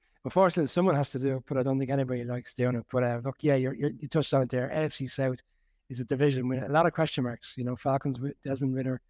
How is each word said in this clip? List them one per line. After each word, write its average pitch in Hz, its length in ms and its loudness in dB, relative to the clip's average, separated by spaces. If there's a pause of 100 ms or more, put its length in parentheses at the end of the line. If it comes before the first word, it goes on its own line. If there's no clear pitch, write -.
(240)
unfortunately, 170 420 4
someone 175 300 2
has 143 140 0
to 131 80 -6
do 135 180 -2
it, 127 100 -10
but 139 100 -4
I 127 60 2
don't 135 160 0
think 135 140 -2
anybody 127 320 0
likes 123 300 -8
doing 123 200 2
it. 117 160 -4
But, 127 140 2
uh, 120 200 0
look, 135 160 -6
yeah, 143 140 4
you're, 131 200 2
you're, 147 240 -2
you 139 100 -10
touched 151 260 0
on 135 80 4
it 120 80 -2
there. 127 180 -2
A 156 160 -2
F 147 100 -4
C 135 120 -6
South 131 320 -2 (520)
is 127 100 -6
a 123 40 -4
division 131 440 2
with 127 160 -2
a - 40 -4
lot 156 180 4
of 160 60 2
question 156 300 0
marks. 120 340 -6
You 123 80 -6
know, 123 120 -4
Falcons 135 420 -2
with 135 240 -8
Desmond 135 320 -2
Ridder 127 360 -4